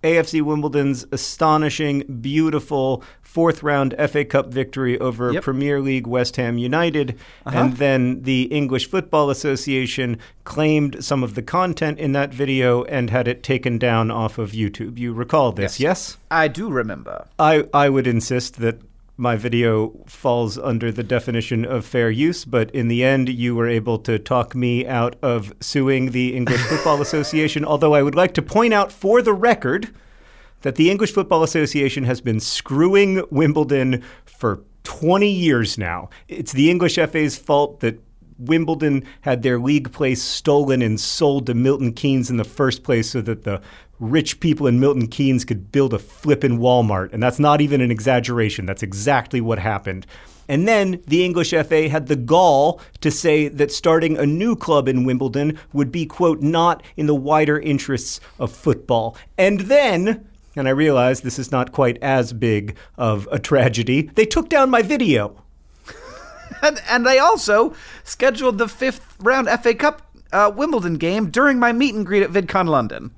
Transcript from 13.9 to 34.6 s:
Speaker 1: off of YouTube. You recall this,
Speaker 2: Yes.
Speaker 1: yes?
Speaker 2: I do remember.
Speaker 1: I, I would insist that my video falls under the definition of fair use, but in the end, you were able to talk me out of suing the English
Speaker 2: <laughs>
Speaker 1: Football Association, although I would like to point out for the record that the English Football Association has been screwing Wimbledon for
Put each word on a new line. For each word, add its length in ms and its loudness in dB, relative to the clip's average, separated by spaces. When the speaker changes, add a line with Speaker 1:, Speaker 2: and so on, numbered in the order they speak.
Speaker 1:
off 280 -4
of 160 -6
YouTube. 440 -6
You 160 -6
recall 380 0
this, 260 -4
Speaker 2:
Yes. 20 -10
Speaker 1:
yes? 380 -2
Speaker 2:
I 160 2
do 220 -6
remember. 580 -8
Speaker 1:
I, 360 4
I 160 4
would 180 2
insist 540 -2
that 180 -2
my 200 0
video 540 0
falls 500 -2
under 340 -4
the 100 -6
definition 640 -2
of 220 -4
fair 260 0
use, 320 -2
but 280 -2
in 180 -2
the 120 0
end, 280 2
you 260 -2
were 100 0
able 320 -2
to 220 -2
talk 340 -2
me 320 -2
out 360 -2
of 400 -4
suing 500 0
the 240 -2
English 260 0
Speaker 2:
<laughs> 20 -2
Speaker 1:
Football 380 0
Association, 640 -2
although 320 2
I 80 6
would 120 0
like 180 2
to 80 -2
point 320 2
out 180 2
for 300 2
the 100 2
record 560 0
that 120 -2
the 160 4
English 220 -2
Football 300 2
Association 600 0
has 160 -2
been 220 -2
screwing 880 2
Wimbledon 760 2
for 360 -4